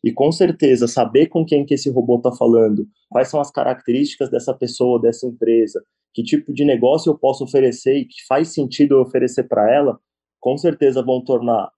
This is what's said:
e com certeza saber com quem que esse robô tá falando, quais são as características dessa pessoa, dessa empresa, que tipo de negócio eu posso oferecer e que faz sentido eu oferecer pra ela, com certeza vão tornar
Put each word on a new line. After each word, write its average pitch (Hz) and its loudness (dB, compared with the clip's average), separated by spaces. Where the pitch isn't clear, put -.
e 113 -2
com 143 0
certeza 135 2
saber 120 2
com 165 -2
quem 147 -2
que 139 -2
esse 139 -2
robô 120 0
tá 123 0
falando, 113 2
quais 127 -2
são 151 -2
as 143 -6
características 131 -4
dessa 123 -4
pessoa, 123 -2
dessa 117 -2
empresa, 113 0
que 117 -6
tipo 147 -2
de 127 -4
negócio 151 2
eu 151 -2
posso 135 -2
oferecer 131 0
e 131 -4
que - -20
faz 156 0
sentido 139 0
eu 131 6
oferecer 127 -2
pra 107 0
ela, 143 0
com 127 -2
certeza 143 0
vão 127 -2
tornar 117 -2